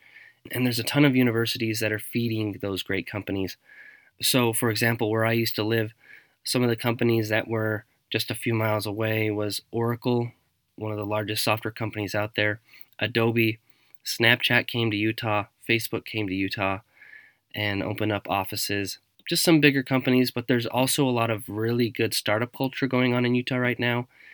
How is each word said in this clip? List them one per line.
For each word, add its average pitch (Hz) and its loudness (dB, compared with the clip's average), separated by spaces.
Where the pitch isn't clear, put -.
and 123 0
there's 117 0
a 113 -6
ton 143 4
of 131 6
universities 113 0
that 107 0
are 107 -2
feeding 110 -2
those 98 -4
great 95 -4
companies. 95 -4
So, 120 2
for 113 0
example, 117 0
where 113 2
I 113 2
used 117 0
to 107 0
live, 110 0
some 127 0
of 120 4
the 117 2
companies 117 0
that 107 0
were 110 -2
just - -4
a 113 -4
few 117 -2
miles 107 0
away 110 0
was 104 -4
Oracle, 117 -2
one 107 -8
of 104 -6
the 104 -6
largest 104 -2
software 110 0
companies 107 -4
out 107 -2
there, 107 0
Adobe, 113 2
Snapchat 120 4
came 117 0
to 104 -2
Utah, 107 0
Facebook 117 0
came 107 -4
to 92 -4
Utah 95 -2
and 104 -2
opened 104 -2
up 101 -4
offices. 98 -4
Just 170 0
some 160 6
bigger 143 6
companies, 127 2
but 120 -8
there's 120 2
also 131 2
a - 2
lot 117 2
of 107 -4
really 113 0
good 113 -2
startup 110 -2
culture 135 -4
going 127 2
on 123 2
in 123 2
Utah 123 -2
right 123 0
now. 120 0